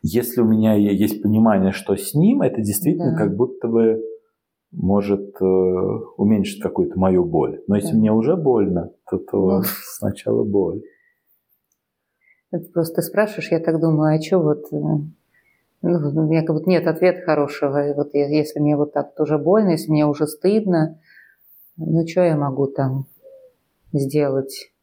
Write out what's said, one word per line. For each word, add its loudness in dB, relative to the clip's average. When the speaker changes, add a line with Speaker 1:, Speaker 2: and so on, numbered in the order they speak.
Speaker 1:
Если -2
у 4
меня 4
е-, 2
есть 0
понимание, 2
что -2
с -10
ним, 2
это -2
действительно -2
Speaker 2:
Да. -2
Speaker 1:
как 0
будто -2
бы 2
может, -2
э, 0
уменьшить 0
какую-то -2
мою 2
боль. -2
Но 0
если -2
Speaker 2:
Да. 2
Speaker 1:
мне 4
уже 2
больно, 0
то, -4
то 0
Speaker 2:
Ну. 0
Speaker 1:
сначала -4
боль. -2
Speaker 2:
Это -6
просто -2
ты 0
спрашиваешь, -2
я 2
так -2
думаю, 2
а 2
чё 0
вот, -2
э, -6
ну, 0
вот -2
у 2
меня 2
как -2
будто -2
нет 2
ответа 0
хорошего. 0
И -2
вот -4
е-, 2
если -2
мне 2
вот 0
так -4
тоже 0
больно, 2
если -2
мне 4
уже 0
стыдно, 0
ну, 0
чё 0
я 2
могу -2
там -4
сделать? -2